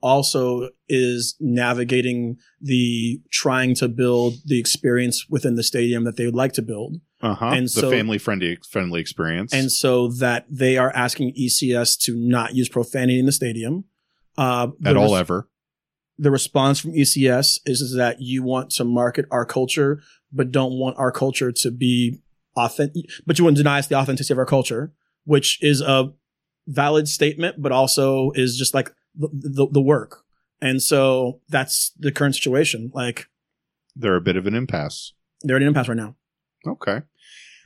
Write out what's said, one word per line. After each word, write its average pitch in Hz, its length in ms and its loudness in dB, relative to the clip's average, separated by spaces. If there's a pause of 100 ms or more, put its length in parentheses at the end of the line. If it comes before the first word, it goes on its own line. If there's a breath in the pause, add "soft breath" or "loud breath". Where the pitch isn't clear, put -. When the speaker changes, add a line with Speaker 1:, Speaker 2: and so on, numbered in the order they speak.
Speaker 1:
also 127 680 2 (220)
is 123 500 0
navigating 123 960 0 (240 soft breath)
the 120 640 0 (100)
trying 127 420 2
to 123 140 0
build 120 460 2 (100)
the 135 160 0
experience 120 680 0
within 131 260 0
the 117 80 -2
stadium 120 400 0
that 117 140 -4
they 120 80 -2
would 117 100 -2
like 131 160 0
to - 100 -6
build. 117 360 -8 (240)
Speaker 2:
Uh-huh. 113 320 -4
Speaker 1:
And 127 140 0
Speaker 2:
The - 20 -4
Speaker 1:
so 120 200 0
Speaker 2:
family 110 280 2
friendly, 90 400 -2 (120)
friendly 90 300 -4
experience. 82 540 -4
Speaker 1:
And 135 180 0
so 123 380 2 (100)
that 120 300 -2
they 131 280 2
are 131 160 2
asking 123 420 -2
E 131 120 -2
C 123 260 0
S 120 260 0
to 117 180 -2
not 117 360 0
use 127 140 0
profanity 127 500 0
in 127 80 2
the 139 60 2
stadium. 123 540 -4 (520)
Uh, 123 300 0 (100)
the 147 120 -2
Speaker 2:
At 147 80 6
all 104 160 6
Speaker 1:
res- 92 80 4
Speaker 2:
ever. 90 260 -2 (680)
Speaker 1:
The 147 120 2
response 139 520 2
from 160 140 -8
E 143 100 4
C 135 240 2
S 127 360 2
is, 127 140 -2
is 127 160 -4
that 123 240 0
you 127 240 -4
want 127 280 -2
to - 120 -2
market 120 480 0
our 120 140 0
culture, 139 560 0 (320 loud breath)
but 131 180 -2
don't 131 260 0
want 127 200 -4
our 127 160 0
culture 131 400 -2
to - 180 -2
be 123 480 0 (380)
authentic, 143 480 -2 (200 loud breath)
but 160 140 2
you 175 60 6
wouldn't 156 120 8
deny 143 220 4
us 139 80 -4
the 143 80 0
authenticity 135 380 0
of 127 40 -4
our 127 80 2
culture, 131 460 0 (320)
which 147 400 2
is 147 160 4
a 135 320 2 (540)
valid 147 440 0
statement, 151 520 -2
but 139 120 0
also 135 640 2
is 127 220 0
just, 131 160 -4
like, 135 160 0 (280)
the, 147 160 -4
the, 139 360 -2
the 143 120 4
work. 135 420 0 (380)
And 131 200 0
so 131 680 2
that's 143 500 -2
the 147 100 -2
current 139 260 0
situation. 127 580 -2
Like, 120 320 -8 (720)
Speaker 2:
They're 104 180 2
a 87 60 2
bit 90 160 0
of 92 100 -4
an 104 80 -2
impasse. 85 560 -6 (300)
Speaker 1:
They're 131 160 0
at 135 40 2
an 139 60 2
impasse 143 220 2
right 117 80 -4
now. 110 180 -10 (500)
Speaker 2:
Okay. 117 340 -4 (680 loud breath)